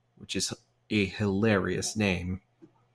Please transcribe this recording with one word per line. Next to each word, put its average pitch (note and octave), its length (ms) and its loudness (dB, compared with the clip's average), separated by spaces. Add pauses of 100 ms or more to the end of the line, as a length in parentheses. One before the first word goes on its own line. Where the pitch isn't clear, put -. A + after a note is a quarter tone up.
(160)
which - 200 -10
is - 180 -4 (340)
a G#2 180 2
hilarious G2 880 0
name, F#2 440 0 (540)